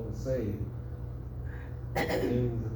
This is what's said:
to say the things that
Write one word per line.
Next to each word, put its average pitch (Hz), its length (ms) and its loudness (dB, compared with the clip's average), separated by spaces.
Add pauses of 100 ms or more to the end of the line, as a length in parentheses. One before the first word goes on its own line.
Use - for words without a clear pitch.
(100)
to - 80 -4
say 120 360 2 (1400)
the - 80 4
things 123 600 4
that 107 140 0